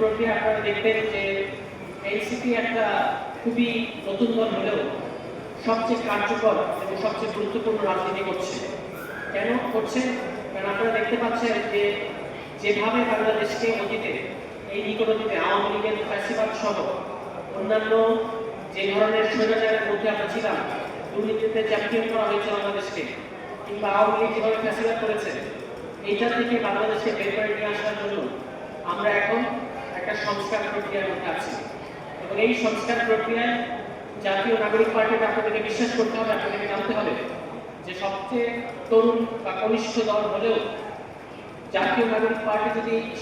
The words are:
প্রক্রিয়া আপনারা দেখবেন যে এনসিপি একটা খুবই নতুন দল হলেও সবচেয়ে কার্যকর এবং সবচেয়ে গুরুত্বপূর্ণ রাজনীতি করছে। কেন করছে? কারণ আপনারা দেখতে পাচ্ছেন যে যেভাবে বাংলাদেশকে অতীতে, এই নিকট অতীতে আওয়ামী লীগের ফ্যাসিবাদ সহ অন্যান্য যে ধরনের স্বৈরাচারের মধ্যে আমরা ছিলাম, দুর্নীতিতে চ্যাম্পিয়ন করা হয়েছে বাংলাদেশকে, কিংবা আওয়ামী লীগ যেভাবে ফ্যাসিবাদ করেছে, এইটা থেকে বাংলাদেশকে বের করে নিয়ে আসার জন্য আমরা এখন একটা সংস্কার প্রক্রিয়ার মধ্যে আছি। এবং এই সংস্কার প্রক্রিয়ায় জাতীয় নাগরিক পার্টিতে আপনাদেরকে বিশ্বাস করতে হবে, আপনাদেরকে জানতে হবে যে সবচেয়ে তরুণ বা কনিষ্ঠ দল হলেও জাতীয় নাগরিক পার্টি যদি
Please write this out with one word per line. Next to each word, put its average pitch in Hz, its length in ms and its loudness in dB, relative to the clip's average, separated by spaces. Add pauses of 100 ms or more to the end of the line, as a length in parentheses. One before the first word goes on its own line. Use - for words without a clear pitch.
প্রক্রিয়া 220 360 2
আপনারা 214 320 2
দেখবেন 214 280 4 (180)
যে 196 80 -2 (880)
এনসিপি 240 400 -2 (120)
একটা 226 220 2 (560)
খুবই 233 280 2 (400)
নতুন 226 280 2
দল 220 200 4
হলেও - 220 2 (880)
সবচেয়ে 226 420 2
কার্যকর 208 480 2 (260)
এবং 196 220 -4
সবচেয়ে 220 320 -2
গুরুত্বপূর্ণ 214 420 0 (100)
রাজনীতি 190 400 0
করছে। - 280 -4 (800)
কেন 220 140 0 (260)
করছে? 220 260 0 (520)
কারণ 196 200 -4
আপনারা 226 260 2
দেখতে 214 240 2
পাচ্ছেন 233 320 2 (180)
যে 208 100 4 (800)
যেভাবে 214 380 4 (120)
বাংলাদেশকে 214 540 2 (160)
অতীতে, - 300 -2 (640)
এই 208 120 -2
নিকট 220 280 2
অতীতে 214 220 0 (100)
আওয়ামী 202 280 4
লীগের 214 220 0 (120)
ফ্যাসিবাদ 214 420 0 (100)
সহ 208 160 0 (840)
অন্যান্য 220 340 2 (800)
যে 190 80 -2 (100)
ধরনের 220 400 4
স্বৈরাচারের 220 560 4
মধ্যে 202 240 2
আমরা 208 220 0
ছিলাম, 202 220 0 (560)
দুর্নীতিতে 220 480 2 (100)
চ্যাম্পিয়ন 226 420 2
করা 220 160 2
হয়েছে 208 280 0
বাংলাদেশকে, 196 460 -2 (640)
কিংবা 202 220 -2 (100)
আওয়ামী 214 220 6
লীগ 226 140 4
যেভাবে 220 300 2
ফ্যাসিবাদ 226 380 0
করেছে, 214 280 0 (800)
এইটা 208 180 2 (100)
থেকে 240 200 2 (100)
বাংলাদেশকে 208 520 0
বের 202 180 0
করে 208 200 0
নিয়ে 208 160 -2
আসার 208 280 -2
জন্য 202 180 -2 (720)
আমরা 202 180 0 (120)
এখন 226 200 2 (580)
একটা 214 160 -4 (120)
সংস্কার 202 340 -2 (120)
প্রক্রিয়ার 196 380 -2
মধ্যে 170 240 -4
আছি। - 180 -4 (720)
এবং 196 220 -4
এই 247 80 6 (120)
সংস্কার 226 340 0 (100)
প্রক্রিয়ায় 233 460 2 (720)
জাতীয় 196 380 2
নাগরিক 220 300 4
পার্টিতে 220 360 4
আপনাদেরকে 214 380 0
বিশ্বাস 226 300 0
করতে 220 200 2
হবে, 220 180 2
আপনাদেরকে 202 360 -2
জানতে 196 260 0
হবে - 140 0 (760)
যে 180 60 -8 (100)
সবচেয়ে 233 460 0 (420)
তরুণ 226 280 6 (260)
বা 190 80 -4 (100)
কনিষ্ঠ 226 320 0 (160)
দল 214 120 2 (120)
হলেও 220 220 2 (1160)
জাতীয় 240 400 2
নাগরিক 220 320 2
পার্টি 214 220 2 (100)
যদি 226 160 0 (280)